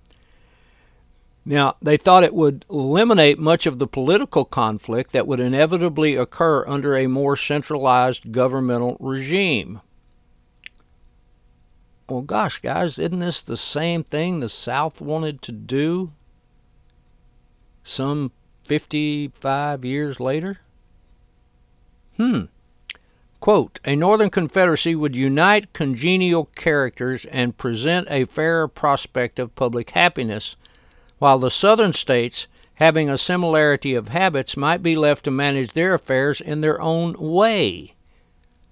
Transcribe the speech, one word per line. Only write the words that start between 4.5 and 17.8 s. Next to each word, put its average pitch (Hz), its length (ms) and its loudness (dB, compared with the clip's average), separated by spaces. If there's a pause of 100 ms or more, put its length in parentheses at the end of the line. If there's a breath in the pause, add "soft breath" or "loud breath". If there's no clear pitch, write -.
that 120 160 0
would 131 140 -2
inevitably 156 720 0
occur 143 500 0
under 139 300 -2
a 131 120 0
more 139 280 0
centralized 131 960 0
governmental 123 680 0
regime. 135 800 -4 (2250)
Well, 131 120 -4
gosh, 143 380 -4
guys, 165 380 -4
isn't 165 220 -4
this 175 220 -4
the - 160 -8
same 165 480 -4
thing 170 340 -4
the 123 80 -4
South 139 540 -6
wanted 156 400 -6
to - 100 -14
do 147 640 -4 (1700)